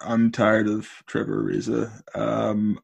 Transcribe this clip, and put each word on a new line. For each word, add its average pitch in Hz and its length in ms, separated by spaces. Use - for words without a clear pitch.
I'm 113 320
tired 107 340
of 107 220
Trevor 107 380
Ariza. 113 440
Um, 110 720